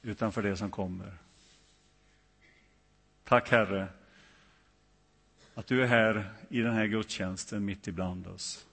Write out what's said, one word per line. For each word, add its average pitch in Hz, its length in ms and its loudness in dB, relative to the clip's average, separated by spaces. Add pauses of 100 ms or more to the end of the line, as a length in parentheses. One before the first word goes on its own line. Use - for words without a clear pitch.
utan 107 300 -2
för 110 120 -2
det 98 140 0
som 98 140 -6
kommer. 92 460 -8 (2000)
Tack, - 260 4
Herre, 98 380 4 (1700)
att - 140 -12
du 131 160 2
är 123 40 2
här 110 460 4 (160)
i 120 120 -2
den 113 120 2
här 110 120 2
gudstjänsten 104 800 -4
mitt 98 220 -6
ibland 92 400 -6
oss. - 460 -12